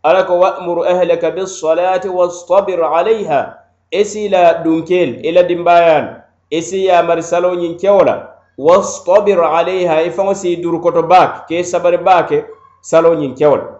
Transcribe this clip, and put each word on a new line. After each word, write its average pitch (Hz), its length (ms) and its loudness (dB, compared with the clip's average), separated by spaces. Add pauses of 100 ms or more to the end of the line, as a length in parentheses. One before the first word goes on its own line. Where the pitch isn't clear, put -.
Ala 180 200 2
ko, 180 160 0
"Wa'mur 175 480 -2
ahlaka 170 480 0
bis-salati 180 720 -2
wastabir 180 720 -2
'alayha." 165 800 -2 (340)
i 202 140 0
si 208 200 -8
i 202 40 -6
la 175 240 4 (100)
dunkel, 160 640 -2
i 160 60 -2
la 175 120 4
dimbayal, 170 800 2 (260)
i 165 120 -4
si 185 240 -6
yamari 170 380 2
saloo 175 320 -2
ñiŋ 170 240 -6
kewo 190 240 2
la. - 320 -4 (220)
Wastabir 202 840 2
alayha, 170 640 0
i 175 80 -4
faŋo 196 240 -2
si 175 220 -4
durukoto 165 460 -2
baake, 170 440 2
ke 170 160 -4
sabari 175 340 0
baake 170 480 0 (360)
saloo 165 340 2
ñiŋ 143 220 -4
kewo 143 180 4
la. - 80 -4 (160)